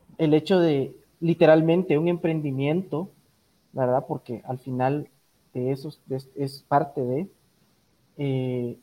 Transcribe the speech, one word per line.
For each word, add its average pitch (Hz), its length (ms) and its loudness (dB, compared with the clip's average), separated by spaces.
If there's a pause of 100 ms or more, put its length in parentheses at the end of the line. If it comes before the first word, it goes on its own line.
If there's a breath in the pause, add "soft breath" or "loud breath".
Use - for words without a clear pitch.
(180)
el 156 160 2
hecho 156 260 2
de, 143 360 2 (240)
literalmente, 165 800 4
un 170 80 0
emprendimiento, 160 1040 -2 (600)
¿verdad? 127 360 0
Porque 127 380 -8
al 127 120 -8
final 131 500 -4 (460)
de 127 180 -4
eso 139 180 -8
es, - 200 -18
es, 135 260 -8
es 135 320 -10
parte 147 340 0
de, 131 280 -4 (880)
eh, 127 640 -4